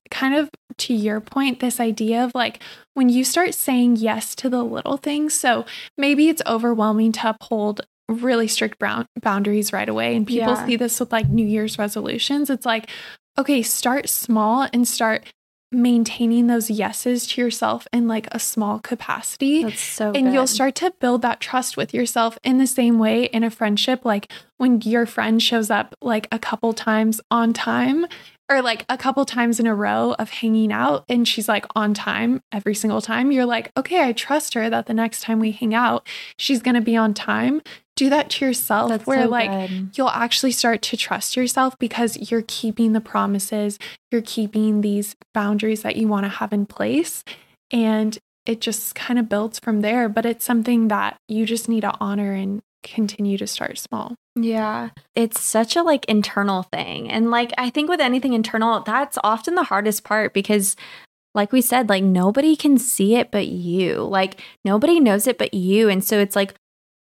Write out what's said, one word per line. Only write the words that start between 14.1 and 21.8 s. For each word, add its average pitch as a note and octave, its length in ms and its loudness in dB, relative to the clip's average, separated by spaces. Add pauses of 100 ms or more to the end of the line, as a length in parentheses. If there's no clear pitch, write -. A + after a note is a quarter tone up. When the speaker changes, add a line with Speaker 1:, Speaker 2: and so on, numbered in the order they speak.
Speaker 1:
and A#3+ 160 2
start A3 380 -2 (460)
maintaining A#3+ 760 4
those A#3 220 2
yeses A3 580 -2
to - 140 -4
yourself A#3 500 -2
in, A#3+ 160 2
like, A3 240 -2
a A#3 80 -6
small G#3+ 400 -2
capacity. - 840 -2
Speaker 2:
That's A3 180 -4
so G#3+ 320 -4
Speaker 1:
And C4 180 2
you'll C4 120 4
Speaker 2:
good. C4 60 0
Speaker 1:
start C4 260 0
to F4+ 260 -2
build B3 220 2
that A#3 180 0
trust - 340 -4
with - 180 -4